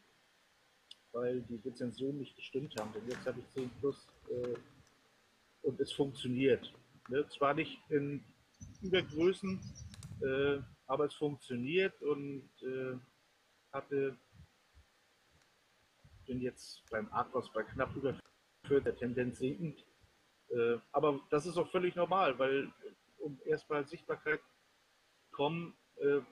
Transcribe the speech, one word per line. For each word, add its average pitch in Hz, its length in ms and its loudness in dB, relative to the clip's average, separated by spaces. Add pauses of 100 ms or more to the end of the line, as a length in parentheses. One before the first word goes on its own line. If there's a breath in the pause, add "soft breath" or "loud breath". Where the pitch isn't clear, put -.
(1120)
weil 123 300 0
die 113 220 -8
Rezensionen 123 540 -4
nicht - 180 -10
gestimmt - 420 -6
haben. 107 140 -4
Denn 110 160 -8
jetzt 123 180 -6
hab 123 120 -4
ich 123 120 -14
zehn 127 200 -4 (100)
plus, 139 260 -4 (240)
äh, 123 240 -2 (1080)
und 127 180 0
es 139 120 0
funktioniert. 131 800 2 (360)
Ne? 139 200 0
Zwar 143 260 2
nicht 156 340 -2
in 143 340 0 (600)
Übergrößen, 185 800 2 (600)
äh, 139 380 2 (280)
aber 143 200 2
es 147 80 -6
funktioniert 147 880 0
und, 139 460 -2 (140)
äh, 131 340 -4 (760)
hatte, 139 440 -2 (2000)
bin 127 140 -4
jetzt - 500 -8
beim 107 220 -2
Arcos 120 400 -2
bei 110 100 0
knapp 131 340 -4
über 131 180 0 (520)
vierzehn, 139 180 4
der 123 120 0
Tendenz 123 420 -2
sinkend. 143 460 -4 (640)
Äh, 117 280 4 (140)
aber 143 280 4 (100)
das 147 160 4
ist 170 100 -4
auch 165 140 2
völlig 180 260 2
normal, 175 420 4
weil, 135 340 2 (460)
um 147 260 -8
erstmal 147 420 0
Sichtbarkeit 151 540 -2 (920)
kommen, 165 420 0 (220)
äh, 143 240 4 (120)